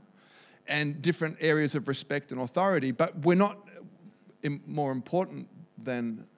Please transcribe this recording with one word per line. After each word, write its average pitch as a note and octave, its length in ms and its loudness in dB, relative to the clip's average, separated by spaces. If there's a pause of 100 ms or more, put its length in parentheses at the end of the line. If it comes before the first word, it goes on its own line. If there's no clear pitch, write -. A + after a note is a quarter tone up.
(680)
and D3 360 0
different D#3+ 380 0
areas D3+ 340 4
of B2+ 140 -4
respect C#3 440 -4
and B2+ 80 -4
authority, C#3+ 520 2
but D#3+ 280 -2
we're F3 140 6
not G3+ 240 4 (840)
im-, C#3+ 240 -4
more D3 260 -2
important C#3+ 560 -4 (340)
than A#2+ 440 -4 (120)